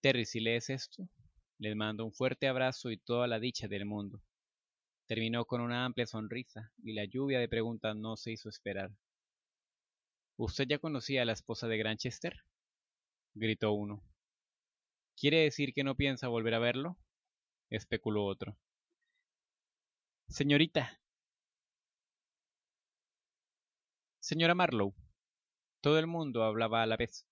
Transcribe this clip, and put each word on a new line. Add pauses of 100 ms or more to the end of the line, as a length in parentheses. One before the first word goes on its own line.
Terry,
si
lees
esto, (480)
les
mando
un
fuerte
abrazo
y
toda
la
dicha
del
mundo". (840)
Terminó
con
una
amplia
sonrisa (120)
y
la
lluvia
de
preguntas
no
se
hizo
esperar. (1500)
"¿Usted
ya
conocía
a
la
esposa
de
Granchester?", (920)
gritó
uno. (1120)
"¿Quiere
decir
que
no
piensa
volver
a
verlo?", (720)
especuló
otro. (1700)
"Señorita". (3250)
"Señora
Marlowe". (880)
Todo
el
mundo
hablaba
a
la
vez